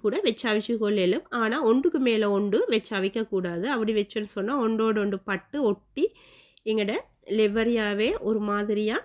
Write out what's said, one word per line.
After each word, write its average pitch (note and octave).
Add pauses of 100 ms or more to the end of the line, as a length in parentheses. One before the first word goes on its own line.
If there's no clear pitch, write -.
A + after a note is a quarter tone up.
கூட G#3 (100)
வச்சு -
அவிச்சு G#3+
கொள்ளலும். G#3 (180)
ஆனா A3 (120)
ஒன்றுக்கு C4+
மேல A3
ஒன்று G#3 (160)
வச்சு G#3+
அவிக்க F#3+
கூடாது. F3+
அப்படி A3
வச்சோன்னு G#3
சொன்னா G#3+
ஒன்றோடு A3
ஒன்று G3 (120)
பட்டு G3 (120)
ஒட்டி - (600)
எங்கட A3 (460)
லெவரியாவே G#3+ (180)
ஒரு A3
மாதிரியா G#3